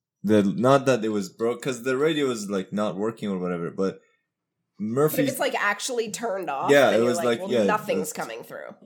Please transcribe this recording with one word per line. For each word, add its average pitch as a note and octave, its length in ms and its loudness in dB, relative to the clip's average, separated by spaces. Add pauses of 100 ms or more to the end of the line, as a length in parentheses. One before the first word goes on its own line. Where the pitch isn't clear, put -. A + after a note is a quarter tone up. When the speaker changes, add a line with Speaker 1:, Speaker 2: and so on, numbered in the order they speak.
(240)
Speaker 1:
The, G#2 180 4
not B2 460 2
that A#2 180 2
it A2 40 0
was G2+ 200 -2
broke, A#2 320 -4
'cause B2 220 -6
the C3 140 -2
radio D3 300 2
was, G#2+ 220 -4
like, G2 240 -4
not G2+ 240 -2
working G#2+ 320 -4
or F#2+ 80 -2
whatever, F2 320 -4
but F#2+ 320 -4 (800)
Murphy's B2+ 380 0
Speaker 2:
But - 80 2
if - 60 0
it's, - 80 -4
like, C4+ 160 -2
actually G#3+ 560 -2
turned F#3+ 380 -6
off, C#3 220 -2
Speaker 1:
Yeah, C3+ 200 8
Speaker 2:
then - 20 4
Speaker 1:
it G#2+ 40 4
Speaker 2:
you're A#2 120 4
Speaker 1:
was A#2 80 0
Speaker 2:
like, A2+ 80 0
Speaker 1:
like, A#2 140 2
Speaker 2:
"Well, - 120 -6
Speaker 1:
yeah, A#2 140 4
Speaker 2:
nothing's G3 460 0
Speaker 1:
that's - 20 -8
Speaker 2:
coming A#2+ 300 -10
through." - 320 -14 (100)